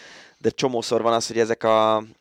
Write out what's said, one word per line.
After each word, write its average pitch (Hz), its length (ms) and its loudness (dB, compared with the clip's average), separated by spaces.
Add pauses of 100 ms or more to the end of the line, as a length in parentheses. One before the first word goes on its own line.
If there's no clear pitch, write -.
(380)
de 113 120 -2
csomószor 117 520 -2
van 117 100 2
az, 117 140 0
hogy 113 120 -6
ezek 113 260 -2
a 110 380 2 (180)